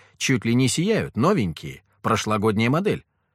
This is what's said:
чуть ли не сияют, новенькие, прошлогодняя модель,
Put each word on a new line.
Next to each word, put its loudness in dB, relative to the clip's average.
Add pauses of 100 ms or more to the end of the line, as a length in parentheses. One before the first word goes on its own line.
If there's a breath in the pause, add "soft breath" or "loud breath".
(180 soft breath)
чуть 0
ли 2
не 4
сияют, -2
новенькие, -2 (200)
прошлогодняя 0
модель, 0 (300)